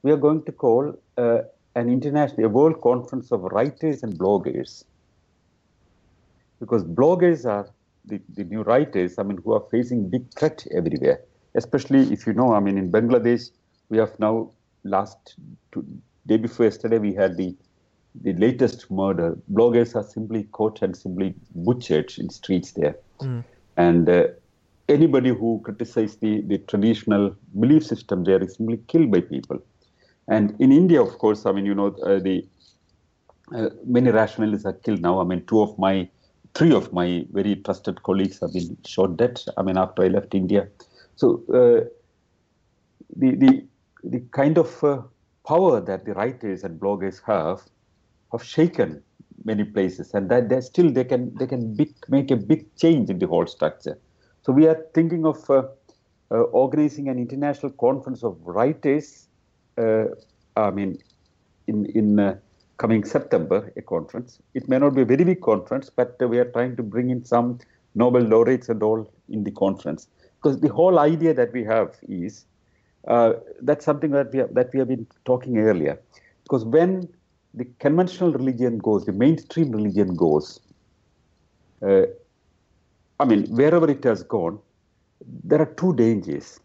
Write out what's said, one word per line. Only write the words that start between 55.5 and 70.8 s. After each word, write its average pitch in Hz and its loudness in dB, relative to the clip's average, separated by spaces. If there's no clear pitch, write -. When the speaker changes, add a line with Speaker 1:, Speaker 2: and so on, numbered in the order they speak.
Speaker 1:
uh, 110 -2
organizing 139 0
an 127 -4
international 139 -6
conference 135 -2
of 92 -6
writers, 139 -2
uh, 110 0
I 104 0
mean, 98 -6
in, 107 -2
in, 104 2
uh, 98 0
coming 110 0
September, 98 -2
a - -12
conference. - -10
It 135 -8
may 127 2
not 139 2
be 135 4
a 123 4
very 135 4
big 180 0
conference, 113 -2
but, - -2
uh, 123 0
we 117 0
are 123 4
trying 120 -4
to 123 -8
bring 117 -4
in 123 -6
some 123 0
Nobel 123 4
laureates 117 2
and 110 -4
all 110 -2
in 110 -6
the 101 -6
conference. 95 -6
Because 139 0
the 143 2
whole 175 4